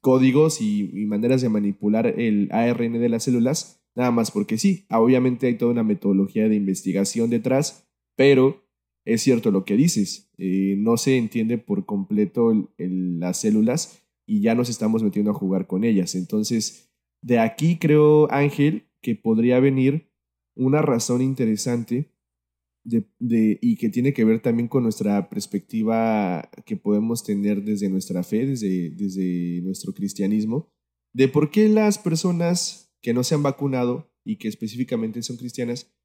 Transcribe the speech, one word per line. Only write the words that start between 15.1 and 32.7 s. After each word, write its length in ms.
a 40
jugar 320
con 180
ellas. 300
Entonces, 800
de 160
aquí 400
creo, 520
Ángel, 580
que 120
podría 440
venir 520
una 280
razón 380
interesante 920
de, 340
de, 420
y 160
que 140
tiene 240
que 100
ver 160
también 280
con 160
nuestra 440
perspectiva 1200
que 120
podemos 480
tener 380
desde 280
nuestra 320
fe, 240
desde, 440
desde 720
nuestro 300
cristianismo, 800
de 160
por 220
qué 180
las 300
personas 1040